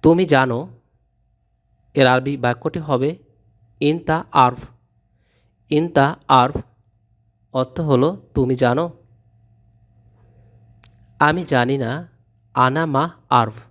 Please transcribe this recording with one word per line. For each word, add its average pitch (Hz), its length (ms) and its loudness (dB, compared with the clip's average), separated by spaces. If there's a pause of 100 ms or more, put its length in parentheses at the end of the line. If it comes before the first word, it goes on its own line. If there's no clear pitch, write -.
তুমি 170 220 4
জানো, 131 320 0 (1400)
এর 139 120 4
আরবি 131 300 0
বাক্যটি 123 420 -6
হবে 147 380 -4 (640)
ইনতা 160 520 -2
আরফ। 123 280 2 (1080)
ইনতা 151 460 0 (120)
আরফ 123 280 2 (960)
অর্থ 131 280 -6
হলো 143 280 2 (260)
তুমি 131 220 0
জানো। 135 340 0 (2250)
আমি 160 260 0
জানি 135 340 0
না, 135 300 -8 (460)
আনা 135 320 0
মা 151 240 -2 (200)
আরফ। 110 260 0 (140)